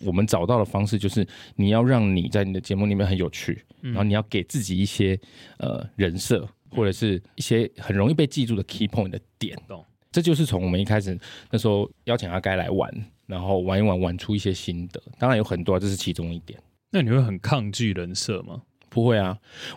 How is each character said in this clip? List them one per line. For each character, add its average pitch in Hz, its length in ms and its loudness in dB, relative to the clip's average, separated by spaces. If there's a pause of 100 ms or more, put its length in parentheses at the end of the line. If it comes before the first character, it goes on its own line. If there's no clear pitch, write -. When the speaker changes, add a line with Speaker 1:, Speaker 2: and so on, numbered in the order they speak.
Speaker 1:
我 95 60 0
们 95 140 4
找 87 200 2
到 120 120 2
的 107 60 4
方 98 240 -2
式 107 100 0
就 98 120 0
是 95 180 0 (300)
你 101 120 4
要 113 140 4
让 113 320 4
你 87 140 0
在 101 160 0
你 95 80 -4
的 92 80 -2
节 - 120 -4
目 98 120 2
里 101 100 2
面 98 100 2
很 92 100 2
有 90 140 0
趣， - 320 -8 (200)
Speaker 2:
嗯。 127 100 -6
Speaker 1:
然 113 60 -4
后 101 80 2
你 104 80 2
要 107 100 2
给 107 220 -2
自 139 160 -6
己 95 160 -2
一 98 80 2
些， 95 340 2 (380)
呃， 60 280 -6 (120)
人 90 200 2
设， 90 300 0 (220)
或 110 160 0
者 95 80 2
是 98 280 0 (140)
一 - 60 -8
些 113 360 2
很 - 160 -4
容 98 160 4
易 160 40 4
被 151 120 2
记 131 200 -2
住 113 100 0
的 98 80 -2
key 104 240 -4
point 101 220 -2
的 92 100 -8 (180)
点。 - 200 -8 (100)
Speaker 2:
懂。 90 180 -16 (280)
Speaker 1:
这 175 80 2
就 170 120 4
是 151 120 2
从 92 180 0
我 92 60 2
们 90 100 2
一 101 60 2
开 107 160 2
始 95 180 -4 (320)
那 113 80 2
时 113 80 0
候 101 240 0 (140)
邀 117 100 0
请 101 140 -4
阿 90 100 -2
该 95 160 0
来 87 140 -2
玩， 92 200 0 (380)
然 92 120 -6
后 92 200 0
玩 92 180 2
一 101 40 4
玩， 98 180 4
玩 90 180 0
出 - 160 -4
一 101 60 0
些 98 140 0
心 90 340 -6
得。 - 140 -12 (180)
当 123 100 2
然 123 80 4
有 107 60 2
很 87 180 -4
多 92 120 0
啊， 92 60 4
这 101 80 -2
是 98 80 -2
其 95 180 -4
中 85 200 -6
一 85 60 -8
点。 55 180 -18 (320)
Speaker 2:
那 190 120 0
你 117 80 2
会 131 120 4
很 101 180 0
抗 117 300 0
拒 107 240 -2
人 90 220 -8
设 98 280 -6
吗？ - 180 -14 (280)
Speaker 1:
不 120 180 2
会 117 100 6
啊， 95 220 0 (380)